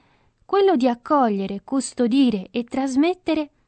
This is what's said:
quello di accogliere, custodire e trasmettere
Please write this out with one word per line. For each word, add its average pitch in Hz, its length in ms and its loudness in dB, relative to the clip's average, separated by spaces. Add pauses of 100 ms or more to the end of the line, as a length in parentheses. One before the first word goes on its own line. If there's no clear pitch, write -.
(460)
quello 381 280 2
di 254 140 2
accogliere, 214 720 0
custodire 247 880 -2
e 240 140 -6
trasmettere 294 880 -2 (180)